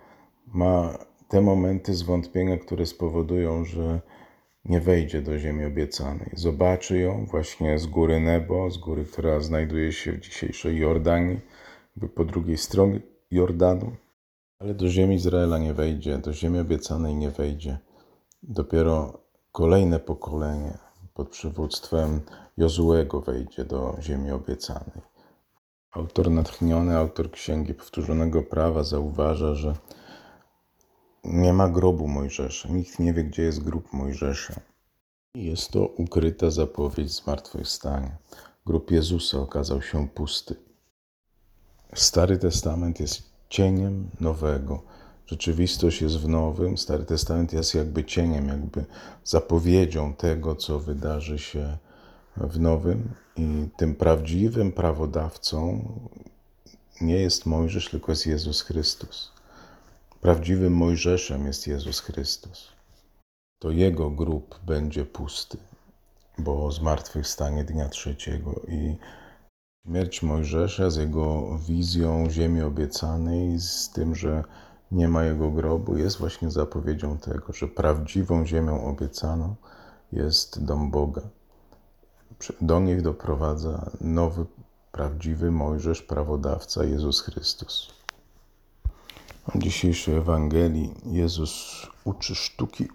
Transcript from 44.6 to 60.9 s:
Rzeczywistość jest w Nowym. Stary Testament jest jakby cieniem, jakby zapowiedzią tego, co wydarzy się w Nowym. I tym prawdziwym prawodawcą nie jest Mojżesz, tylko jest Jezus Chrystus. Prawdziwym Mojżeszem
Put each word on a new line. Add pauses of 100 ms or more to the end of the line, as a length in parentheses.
Rzeczywistość
jest
w
Nowym.
Stary
Testament
jest
jakby
cieniem,
jakby (380)
zapowiedzią
tego,
co
wydarzy
się (600)
w
Nowym. (280)
I (100)
tym
prawdziwym
prawodawcą (1160)
nie
jest
Mojżesz,
tylko
jest
Jezus
Chrystus. (880)
Prawdziwym
Mojżeszem